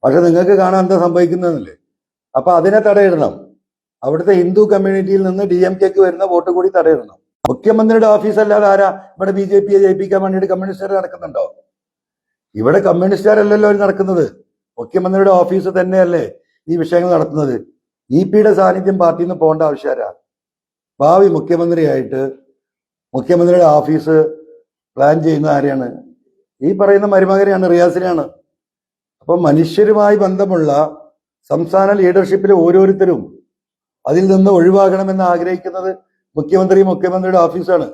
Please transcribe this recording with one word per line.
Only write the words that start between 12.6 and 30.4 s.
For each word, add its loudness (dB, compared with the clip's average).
കമ്മ്യൂണിസ്റ്റുകാരല്ലല്ലോ 2
അവർ 2
നടക്കുന്നത്, -2
മുഖ്യമന്ത്രിയുടെ 0
ഓഫീസ് -2
തന്നെയല്ലേ 0
ഈ 0
വിഷയങ്ങൾ -2
നടത്തുന്നത്. -2
ഇ 2
പിയുടെ 2
സാന്നിധ്യം 0
പാർട്ടിയിൽ 0
നിന്ന് -6
പോകേണ്ട 0
ആവശ്യമാരാ? -6
ഭാവി 4
മുഖ്യമന്ത്രിയായിട്ട് -2
മുഖ്യമന്ത്രിയുടെ 2
ഓഫീസ് -2
പ്ലാൻ 2
ചെയ്യുന്ന 0
ആരെയാണ്? -2
ഈ 0
പറയുന്ന 2
മരുമകനെയാണ്, 0
റിയാസിനെയാണ്. 0
അപ്പൊ 0
മനുഷ്യരുമായി 2
ബന്ധമുള്ള -2